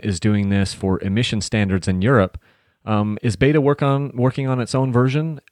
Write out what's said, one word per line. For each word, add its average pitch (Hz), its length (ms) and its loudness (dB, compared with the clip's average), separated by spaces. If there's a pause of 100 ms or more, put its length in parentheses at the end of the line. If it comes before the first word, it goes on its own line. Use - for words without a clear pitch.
is 98 160 -4
doing 104 300 2
this 98 240 0
for 95 280 -2
emission 107 380 0
standards 98 480 0
in 92 140 0
Europe. 107 360 2 (460)
Um, 107 380 -2
is 113 160 -2
Beta 147 240 4
work 143 200 2
on, 139 360 0
working 131 300 0
on 131 120 -2
its 117 160 -4
own 131 160 0
version, 135 480 0 (120)